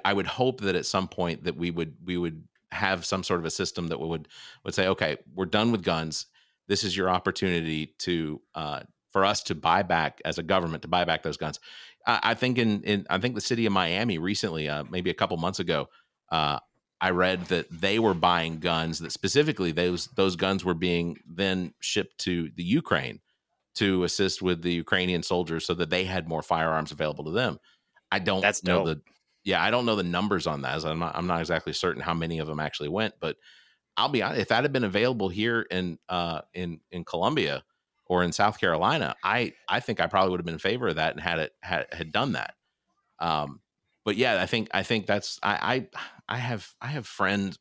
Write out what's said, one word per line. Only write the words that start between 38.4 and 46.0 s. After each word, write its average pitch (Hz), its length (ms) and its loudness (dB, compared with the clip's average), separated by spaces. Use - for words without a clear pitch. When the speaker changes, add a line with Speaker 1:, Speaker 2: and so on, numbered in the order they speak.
Speaker 1:
Carolina, 92 640 2
I, 110 320 0
I 98 100 2
think 123 220 -2
I 85 80 2
probably 95 240 4
would 87 80 0
have 85 60 -4
been 82 80 -2
in 78 40 -6
favor 117 300 0
of 78 80 2
that 80 160 2
and 73 80 -8
had 85 180 -2
it, 78 140 -2
had, 87 300 -2
had 82 200 -8
done 120 200 0
that. 64 240 -6
Um, 76 400 -2
but 104 120 0
yeah, 117 260 4
I 95 40 0
think, 113 280 0
I 95 80 2
think 107 240 0
that's, - 380 -2
I, 113 440 0